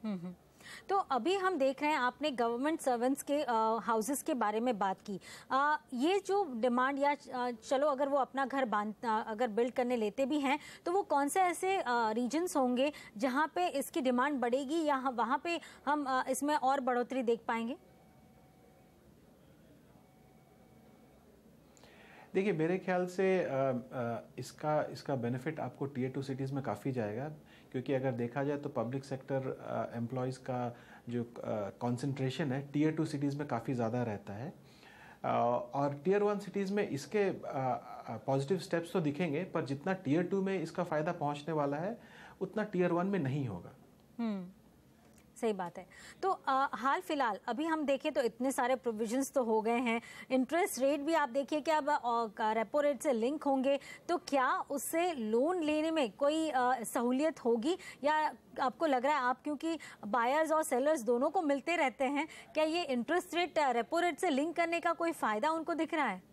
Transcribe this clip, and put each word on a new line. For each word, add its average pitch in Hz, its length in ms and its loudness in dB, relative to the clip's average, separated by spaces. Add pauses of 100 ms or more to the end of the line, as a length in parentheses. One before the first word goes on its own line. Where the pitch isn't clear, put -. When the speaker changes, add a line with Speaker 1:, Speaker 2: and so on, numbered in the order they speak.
Speaker 1:
हम्म, 208 140 -4
हम्म। 180 160 -10 (540)
तो - 80 2
अभी 285 380 2
हम 381 240 2
देख 269 240 2
रहे 294 80 2
हैं, 302 80 2
आपने 254 320 0
गवर्नमेंट 247 500 0
सर्वेंट्स 247 420 2
के, 294 200 0
अ, 226 400 2
हाउसेस 226 400 0
के 311 120 0
बारे 220 260 0
में 240 180 0
बात 190 240 0
की। 190 180 -8 (300)
अ, 294 300 2 (140)
ये 349 320 2
जो 381 300 0
डिमांड 254 420 2
या, 285 180 2 (180)
अ, 247 160 -2
चलो 262 360 0
अगर 277 220 2
वो 285 100 2
अपना 262 280 0
घर 262 180 0
बांध-, 208 400 -2
अ, 220 220 2
अगर 226 220 0
बिल्ड 233 260 0
करने 247 220 0
लेते 226 300 0
भी 294 140 0
हैं 269 180 2 (280)
तो 339 60 -2
वो 392 100 2
कौन 285 260 2
से 381 120 2
ऐसे, 370 360 2
अ, 349 120 0
रीजन्स 240 680 0
होंगे 262 360 2 (240)
जहाँ 269 380 0
पे 359 140 2
इसकी 277 320 -4
डिमांड 254 400 2
बढ़ेगी 269 440 0
या 294 120 2
ह-, 262 140 0
वहाँ 240 340 0
पे 339 160 -2 (260)
हम, 294 180 2
अ, 262 260 0
इसमें 277 240 0
और 277 260 2
बढ़ोतरी 247 420 0
देख 226 260 2
पाएंगे? 233 280 -2 (4000)
Speaker 2:
देखिए, 190 180 2
मेरे 165 260 2
ख्याल 180 280 0
से, 185 380 2
अ, - 40 -2
अ, 127 760 0 (160)
इसका, 151 440 -2
इसका - 320 -4
बेनिफिट 131 460 -2
आपको 123 280 -6
Tier 131 260 -4
टू 139 80 -4
सिटीज़ 135 320 -4
में 135 100 -4
काफ़ी 113 280 -4
जाएगा, 117 360 -2 (440)
क्योंकि 131 220 -2
अगर 131 180 2
देखा 120 320 -2
जाए 147 120 -2
तो 143 120 -6
पब्लिक 127 360 -4
सेक्टर, 131 560 -4 (320)
अ, 120 40 -8
एम्प्लॉयज़ 127 420 -4
का 123 380 -4 (320)
जो, 120 160 -2
अ, 120 40 -12 (520)
कॉन्सेंट्रेशन 131 720 -2
है 139 200 -6
Tier 156 240 2
टू 160 80 0
सिटीज़ 143 340 -2
में 147 100 -4
काफ़ी 123 260 -2
ज़्यादा 120 280 0
रहता 104 300 -6
है। 123 220 -10 (720)
अ, 131 40 0 (460)
और 139 320 -2
Tier 202 140 4
वन 208 180 2
सिटीज़ 196 340 -4
में 208 160 0
इसके, 202 360 0
अ, 170 200 -2
अ, 127 720 -4 (100)
पॉजिटिव 139 320 2
स्टेप्स 170 340 -2
तो 196 80 2
दिखेंगे, 151 440 0
पर 170 200 -2
जितना 143 380 -4
Tier 170 280 2
टू 196 120 0
में 190 200 -2
इसका 170 220 -4
फ़ायदा 160 280 0
पहुंचने 147 400 -4
वाला 143 240 0
है 196 220 -6 (420)
उतना 208 300 -4
Tier 180 200 2
वन 175 160 2
में 196 120 0
नहीं 139 280 0
होगा। 90 260 -8 (460)
Speaker 1:
हम्म, 208 280 -4 (880)
सही 220 160 -2
बात 180 260 -6
है। 180 80 -14 (360)
तो, 381 80 2
अ, 277 440 2
हाल 269 260 2
फिलहाल 262 460 0
अभी 240 180 -2
हम 320 200 0
देखें 277 280 0
तो 285 100 0
इतने 247 300 0
सारे 254 240 2
प्रोविजंस 233 560 -2
तो 262 120 2
हो 220 180 2
गए 233 160 2
हैं, 240 220 0 (300)
इंटरेस्ट 262 480 2
रेट 277 220 2
भी 302 140 0
आप 294 140 4
देखिए 277 320 0
कि 320 100 -2
अब, 302 200 2
अ, 233 640 0
रेपो 226 280 0
रेट 285 200 2
से 302 120 2
लिंक 247 300 0
होंगे, 269 380 2 (280)
तो 349 80 0
क्या 277 420 2
उससे 330 540 0
लोन 269 500 2
लेने 302 280 2
में 302 200 0
कोई, 311 400 0
अ, 254 320 2
सहूलियत 262 640 0
होगी 240 340 2 (260)
या 302 300 2 (260)
आपको 277 260 0
लग 254 200 4
रहा 233 80 4
है, 277 60 0
आप 254 220 0
क्योंकि 311 360 -2 (280)
बायर्स 254 460 2
और 214 100 4
सेलर्स 269 400 2
दोनों 240 280 2
को 370 120 0
मिलते 285 340 0
रहते 269 280 0
हैं, 285 240 0 (260)
क्या 311 100 4
ये 320 180 0
इंटरेस्ट 277 520 0
रेट, 349 240 0
अ, 285 120 4
रेपो 240 280 0
रेट 339 200 2
से 359 120 2
लिंक 294 260 0
करने 339 240 0
का 339 120 0
कोई 330 200 0
फ़ायदा 220 380 0
उनको 330 240 -2
दिख 320 200 -2
रहा 302 120 2
है? 185 160 -4 (100)